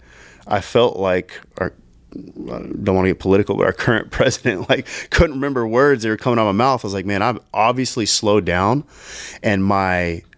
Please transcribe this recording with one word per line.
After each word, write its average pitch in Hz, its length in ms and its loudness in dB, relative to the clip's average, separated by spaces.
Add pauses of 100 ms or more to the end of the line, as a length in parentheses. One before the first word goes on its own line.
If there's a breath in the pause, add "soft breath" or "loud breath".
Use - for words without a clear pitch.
(480 loud breath)
I 101 140 0
felt - 360 0
like 92 420 -2 (180)
our, 90 160 -4 (400)
I - 460 -12 (240)
don't 98 120 2
wanna 92 140 4
get 90 100 0
political, 98 380 2
but 95 80 2
our 90 80 2
current - 380 0
<laughs> - 60 -8
president, 113 520 0
like, 123 180 0 (220 loud breath)
couldn't 165 260 2
remember 135 320 -2
words 127 360 4
that 110 60 0
were 110 80 0
coming 120 220 0
out 110 80 4
of 98 80 2
my 110 80 2
mouth. 131 200 2
I 110 40 -8
was 98 60 -6
like, 95 120 -6
"Man, 98 160 -2
I've 117 180 0 (140)
obviously 120 520 0
slowed 104 400 2
down 98 380 2 (600 loud breath)
and 101 200 0
my 92 600 0 (140)